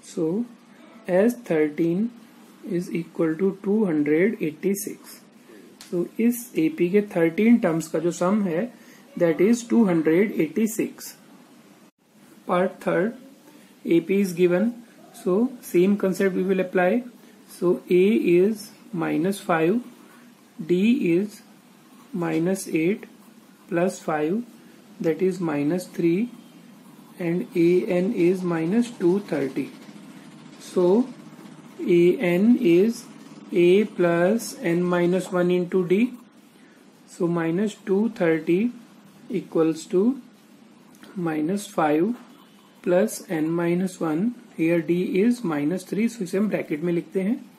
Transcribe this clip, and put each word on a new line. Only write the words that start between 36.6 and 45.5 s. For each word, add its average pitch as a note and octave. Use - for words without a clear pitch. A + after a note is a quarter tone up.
So -
minus E3+
two G#3
thirty F3
equals D#3+
to F#3
minus E3+
five E3
plus F#3+
n D#3
minus F3
one, E3+
here E3
D E3+
is A#3+
minus D#3